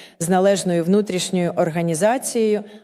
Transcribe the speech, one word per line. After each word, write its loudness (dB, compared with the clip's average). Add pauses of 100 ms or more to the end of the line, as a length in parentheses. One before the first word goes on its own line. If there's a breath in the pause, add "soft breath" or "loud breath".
(180 loud breath)
з -4
належною 2
внутрішньою 0
організацією, 0 (200 loud breath)